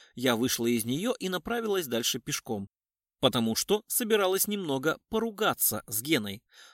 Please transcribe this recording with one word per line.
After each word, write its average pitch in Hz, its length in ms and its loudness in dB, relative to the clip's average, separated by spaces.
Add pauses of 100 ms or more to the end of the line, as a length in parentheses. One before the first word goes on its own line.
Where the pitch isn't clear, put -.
(140)
я 123 220 2
вышла 117 320 0
из 120 180 2
нее 160 320 -2
и 185 120 -6
направилась 196 580 -2
дальше 120 320 -2
пешком, 107 500 -6 (520)
потому 113 340 4
что - 320 0
собиралась 202 600 2
немного 160 500 0 (120)
поругаться 208 760 0
с 110 160 -6
Геной. 110 420 0 (300)